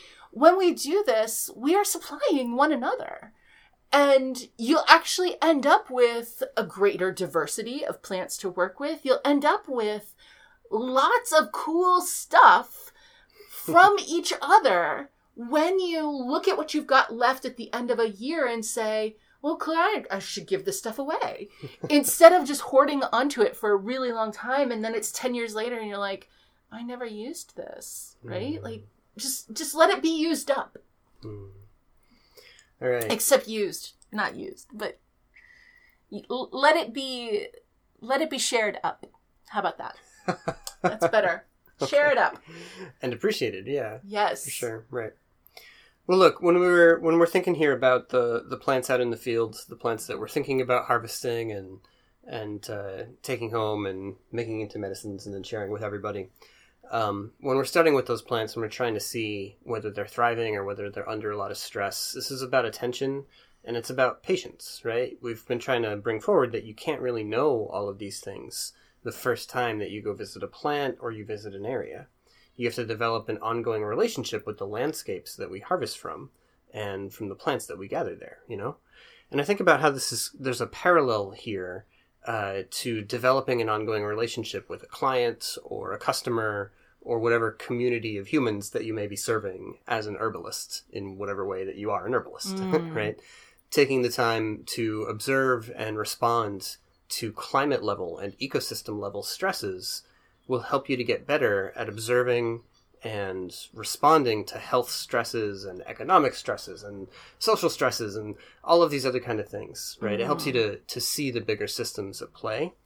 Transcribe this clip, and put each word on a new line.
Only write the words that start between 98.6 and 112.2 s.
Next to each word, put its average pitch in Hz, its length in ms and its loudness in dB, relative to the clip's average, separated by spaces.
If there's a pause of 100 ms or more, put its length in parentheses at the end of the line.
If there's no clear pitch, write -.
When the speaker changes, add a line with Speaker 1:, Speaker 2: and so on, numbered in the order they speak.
Speaker 2:
level 101 220 -8
stresses 104 800 -6 (460)
will 123 140 -2
help - 280 -2
you 131 80 0
to 123 60 -4
get 107 240 -2
better 107 480 2
at 113 140 -6
observing 117 720 0 (420)
and 95 520 -6 (180)
responding 123 720 2
to - 120 -12
health 123 320 0
stresses 107 760 -4
and 92 220 -12
economic 143 480 4
stresses 95 480 -8
and 101 260 -14 (300)
social 196 320 2
stresses 117 460 -2
and 107 200 -8 (280)
all 170 180 8
of 160 80 6
these 139 160 -2
other 127 140 0
kind 113 200 -4
of 101 80 -6
things, - 540 -12
right? 104 180 -2
It 117 60 0
helps 147 220 0
you 131 60 -2
Speaker 1:
Mm. - 20 0
Speaker 2:
to, 107 220 2
to - 240 -10
see 147 280 -2
the 117 120 -2
bigger 104 260 -4
systems 101 540 -6